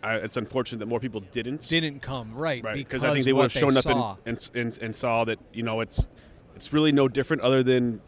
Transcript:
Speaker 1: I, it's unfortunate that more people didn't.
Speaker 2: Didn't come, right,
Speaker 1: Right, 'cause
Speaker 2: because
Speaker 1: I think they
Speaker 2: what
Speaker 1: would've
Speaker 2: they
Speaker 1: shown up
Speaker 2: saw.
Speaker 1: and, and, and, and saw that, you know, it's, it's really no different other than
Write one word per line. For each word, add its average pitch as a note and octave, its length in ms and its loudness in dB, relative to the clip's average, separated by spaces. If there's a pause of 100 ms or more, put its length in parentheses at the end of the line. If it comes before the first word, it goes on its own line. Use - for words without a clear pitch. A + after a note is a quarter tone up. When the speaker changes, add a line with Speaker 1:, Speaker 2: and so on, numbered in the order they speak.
Speaker 1:
I, A2 140 -2
it's G#2+ 200 -4
unfortunate B2 440 -4
that A2 60 -6
more A#2 140 -2
people A2 220 -6 (100)
didn't. B2 360 -6
Speaker 2:
Didn't D#3 320 -2
come, A#2+ 340 -8
right, C3+ 280 -4
Speaker 1:
Right, A2+ 240 -6
'cause C3 140 -6
Speaker 2:
because - 40 -4
Speaker 1:
I D3+ 100 2
think C3+ 100 2
they C3 80 4
Speaker 2:
what C3+ 120 6
Speaker 1:
would've B2 100 0
Speaker 2:
they - 60 0
Speaker 1:
shown C#3 180 4
up B2 60 4
Speaker 2:
saw. A#2 320 0 (100)
Speaker 1:
and, A#2 100 -4 (180)
and, B2 120 -2
and, A2+ 160 -8
and A2 140 -8
saw A#2 280 2
that, A2 140 -2 (160)
you A2+ 80 -6
know, A2+ 180 -2
it's, - 260 -2 (480)
it's - 180 -12
really D3+ 200 4
no C#3 160 6
different B2+ 340 0
other C3 200 6
than B2 460 2